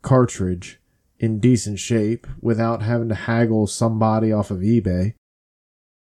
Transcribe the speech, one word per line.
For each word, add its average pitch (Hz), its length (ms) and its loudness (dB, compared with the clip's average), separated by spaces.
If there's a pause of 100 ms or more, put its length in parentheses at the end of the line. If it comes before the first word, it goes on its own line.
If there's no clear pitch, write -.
cartridge 95 800 0 (400)
in 110 200 -2
decent 104 400 2
shape 113 480 -2 (140)
without 113 400 0
having 117 260 -2
to 107 80 -2
haggle 113 500 0
somebody 110 640 0
off 104 220 0
of 95 60 -4
eBay. 98 560 0 (1000)